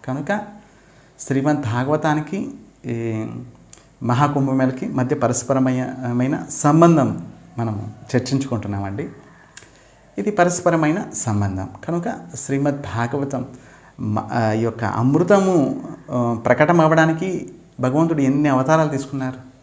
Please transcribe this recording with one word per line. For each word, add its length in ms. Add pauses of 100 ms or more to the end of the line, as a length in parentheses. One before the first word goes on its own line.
కనుక 320 (800)
శ్రీమద్ 420
భాగవతానికి 880 (340)
ఈ 400 (800)
మహాకుంభమేళకి 840
మధ్య 280
పరస్పరమైన 1400
సంబంధం 760 (320)
మనము 320 (260)
చర్చించుకుంటున్నామండి. 960 (1080)
ఇది 140
పరస్పరమైన 720 (120)
సంబంధం. 540 (180)
కనుక 160 (320)
శ్రీమద్ 460
భాగవతం 640 (540)
మ-, 200
ఆ, 320
ఈ 100
యొక్క 220
అమృతము, 960 (300)
ఆ, 340
ప్రకటం 360
అవ్వడానికి 680 (300)
భగవంతుడు 420
ఎన్ని 280
అవతారాలు 400
తీసుకున్నారు 480 (260)